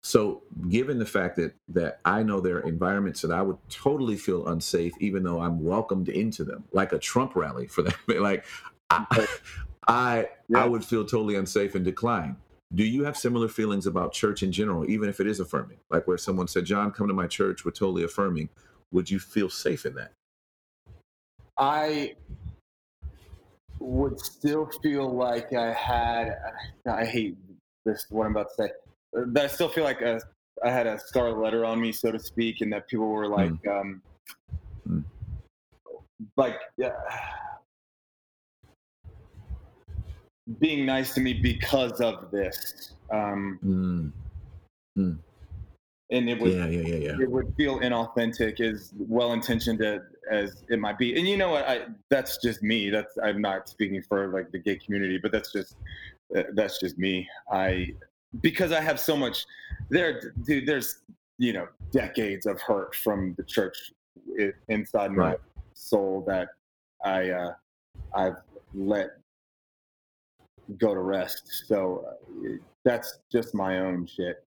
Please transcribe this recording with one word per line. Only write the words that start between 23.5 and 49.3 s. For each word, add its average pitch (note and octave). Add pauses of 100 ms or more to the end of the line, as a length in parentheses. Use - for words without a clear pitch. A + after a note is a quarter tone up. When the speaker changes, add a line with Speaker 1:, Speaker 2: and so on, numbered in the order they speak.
Speaker 2:
would -
still D3+ (160)
feel C#3
like B2
I A#2
had, A#2 (540)
I G#2+
hate A2 (480)
this, G#2+
what G#2+
I'm G#2+
about G#2 (100)
to A2
say, G2+ (580)
but B2
I C#3
still D#3
feel E3
like C3+
a, A#2 (440)
I A#2+
had B2
a G#2+
scarlet A#2
letter A2
on A2+
me, A2+
so A2+
to A2
speak, A2+
and G#2
that G2+
people A2
were G#2+
like, G2
Speaker 1:
Mm. G2+
Speaker 2:
um, G2 (880)
Speaker 1:
Mm. E2 (1300)
Speaker 2:
like, B2+ (180)
yeah, G3+ (3750)
being D3+
nice C3
to C3
me B2+
because B2
of G#2+
this. - (160)
Um, G2+
Speaker 1:
Mm. F2+ (840)
Mm. F2+ (920)
Speaker 2:
and A#2+
it A2+
would, A2
Speaker 1:
Yeah, F2+
yeah, E2+
yeah, E2
yeah. D2+
Speaker 2:
it C3
would B2+
feel C#3
inauthentic, A#2
as A2
well-intentioned A2+